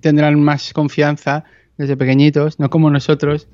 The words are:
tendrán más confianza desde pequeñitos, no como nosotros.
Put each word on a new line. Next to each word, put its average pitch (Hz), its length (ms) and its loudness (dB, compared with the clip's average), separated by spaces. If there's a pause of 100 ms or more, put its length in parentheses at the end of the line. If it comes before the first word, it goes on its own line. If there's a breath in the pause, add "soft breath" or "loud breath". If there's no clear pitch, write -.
tendrán 147 400 2
más 147 320 0
confianza 147 720 -2 (340 soft breath)
desde 139 180 -4
pequeñitos, 143 640 0
no 143 80 -2
como 156 220 2
nosotros. 147 640 -2